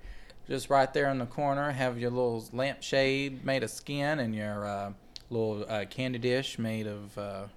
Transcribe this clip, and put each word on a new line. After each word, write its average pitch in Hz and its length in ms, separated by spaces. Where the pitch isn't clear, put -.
just 131 220
right 135 220
there 143 200
in 135 80
the 120 80
corner. 143 440
Have 127 280
your 120 100
little 120 420
lampshade 135 920
made 135 180
of 110 60
skin 147 500
and 113 160
your, 104 320
uh, 101 240
little, 107 400
uh, 104 160
candy 127 320
dish 123 400
made 110 300
of, 104 320
uh, 101 240